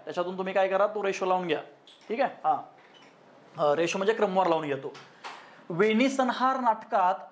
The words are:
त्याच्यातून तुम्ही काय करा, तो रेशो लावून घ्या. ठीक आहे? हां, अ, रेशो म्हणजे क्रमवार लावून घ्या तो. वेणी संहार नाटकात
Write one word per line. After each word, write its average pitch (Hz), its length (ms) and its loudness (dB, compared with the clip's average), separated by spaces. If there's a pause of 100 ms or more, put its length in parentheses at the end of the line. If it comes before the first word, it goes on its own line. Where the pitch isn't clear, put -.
त्याच्यातून 175 320 -4
तुम्ही 190 160 -6
काय 196 140 4
करा, 196 200 2
तो 208 160 -4
रेशो 196 220 -2
लावून 185 220 0
घ्या. 160 120 0 (500)
ठीक 233 120 -2
आहे? 220 100 0 (120)
हां, 151 140 2 (1000)
अ, 147 180 2
रेशो 170 220 0
म्हणजे 190 160 2
क्रमवार 190 340 2
लावून 160 180 0
घ्या 139 120 -4
तो. 135 160 -10 (760)
वेणी 214 400 4
संहार 254 500 0
नाटकात 214 560 2 (160)